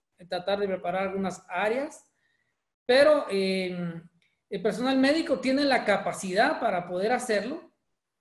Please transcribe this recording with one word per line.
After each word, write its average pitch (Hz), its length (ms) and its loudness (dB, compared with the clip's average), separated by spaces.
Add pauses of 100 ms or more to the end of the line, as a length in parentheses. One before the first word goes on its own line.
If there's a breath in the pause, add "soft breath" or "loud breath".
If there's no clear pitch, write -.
(180)
en 175 100 -20
tratar 185 320 -4
de 202 80 -2
preparar 180 420 -4
algunas 190 380 -6
áreas, 226 640 -4 (760)
pero, 285 420 6
eh, 185 720 -2 (480)
el 202 140 -6
personal 247 340 0
médico 285 420 2
tiene 262 260 0
la 254 200 2
capacidad 196 760 0
para 185 280 -2
poder 185 240 -2
hacerlo, 233 600 -2 (500)